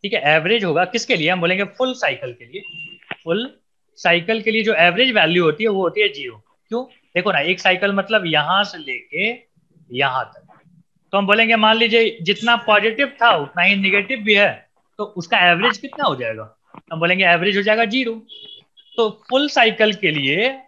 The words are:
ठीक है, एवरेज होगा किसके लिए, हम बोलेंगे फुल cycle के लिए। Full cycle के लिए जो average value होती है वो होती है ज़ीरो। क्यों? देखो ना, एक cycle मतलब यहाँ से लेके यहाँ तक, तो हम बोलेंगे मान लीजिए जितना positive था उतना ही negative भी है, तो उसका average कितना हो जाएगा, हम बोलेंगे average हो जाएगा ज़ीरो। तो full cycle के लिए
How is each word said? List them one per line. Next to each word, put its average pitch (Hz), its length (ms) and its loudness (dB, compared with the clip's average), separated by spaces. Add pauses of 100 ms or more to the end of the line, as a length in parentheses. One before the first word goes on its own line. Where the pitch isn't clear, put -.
ठीक 202 100 -6
है, 220 80 0
एवरेज 160 440 2
होगा 170 200 2
किसके 220 320 -2
लिए, 160 140 0
हम 185 100 0
बोलेंगे 185 240 -2
फुल 254 300 -4
cycle 139 380 -6
के 120 120 -20
लिए। 160 180 -16 (640)
Full 208 320 -6 (400)
cycle 175 460 0
के 220 80 -2
लिए 220 120 0
जो 208 120 0
average 175 360 4
value 175 340 2
होती 156 200 0
है 226 60 2
वो 190 120 -2
होती 180 180 -2
है 208 80 2
ज़ीरो। 123 340 -10 (260)
क्यों? 240 160 -6
देखो 190 480 -4
ना, 147 80 2
एक 175 200 -2
cycle 185 320 2
मतलब 196 340 -2
यहाँ 160 380 0
से 185 140 -10
लेके 156 680 -8 (480)
यहाँ 131 320 -2
तक, - 340 -20 (540)
तो 196 60 0
हम 202 80 0
बोलेंगे 220 300 2
मान 220 200 4
लीजिए 226 460 2
जितना 208 340 0
positive 220 680 0
था 226 140 4
उतना 151 260 -4
ही 196 140 2
negative 196 420 -2
भी 208 160 0
है, 196 360 0 (280)
तो 208 60 -6
उसका 202 340 -4 (120)
average 208 280 0
कितना 285 260 -8
हो 160 120 0
जाएगा, 113 400 -10 (360)
हम 165 60 -8
बोलेंगे 180 260 0
average 175 320 2
हो 202 60 0
जाएगा 214 220 2
ज़ीरो। 226 420 -4 (720)
तो 220 340 -2
full 277 180 2
cycle 220 460 2
के 190 160 -2
लिए 160 580 -2